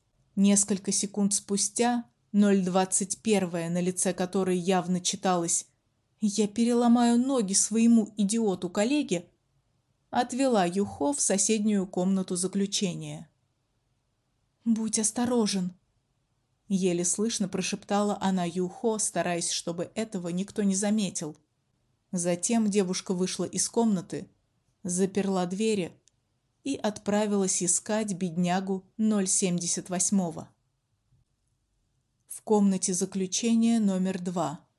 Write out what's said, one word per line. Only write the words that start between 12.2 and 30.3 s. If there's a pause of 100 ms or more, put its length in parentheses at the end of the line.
заключения. (1400)
"Будь
осторожен", (960)
еле
слышно
прошептала
она
Юхо,
стараясь,
чтобы
этого
никто
не
заметил. (760)
Затем
девушка
вышла
из
комнаты, (580)
заперла
двери (720)
и
отправилась
искать
беднягу (140)
ноль
семьдесят
восьмого. (1800)